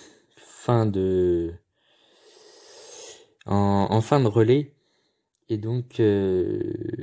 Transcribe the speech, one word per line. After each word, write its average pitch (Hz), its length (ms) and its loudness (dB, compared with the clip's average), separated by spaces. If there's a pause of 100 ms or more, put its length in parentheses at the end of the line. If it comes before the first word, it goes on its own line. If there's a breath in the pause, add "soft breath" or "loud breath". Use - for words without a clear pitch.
(360 loud breath)
fin - 500 -2
de, 92 680 0 (1900 loud breath)
en, 101 440 0
en 107 120 2
fin 143 180 2
de 123 80 2
relais. 117 460 2 (760)
Et 110 100 -4
donc, 123 440 -6
euh, 98 720 0 (300)